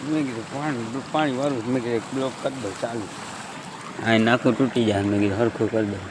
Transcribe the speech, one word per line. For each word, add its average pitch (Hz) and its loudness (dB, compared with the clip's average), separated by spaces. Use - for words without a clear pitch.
મેં 151 0
કીધું, 113 -6
પાણી, 135 -2
પાણી 151 2
વાળું, 135 0
મેં 127 2
કીધું, 117 -2
બ્લોક 131 0
કરી 135 -4
દઉં 101 -6
ચાલુ. 117 -4
આ 113 6
નાખું 117 4
તૂટી 123 2
જાય, 101 4
મેં 101 4
કીધું, 101 2
હરખું 113 2
કરી 110 2
દઉં. 95 -4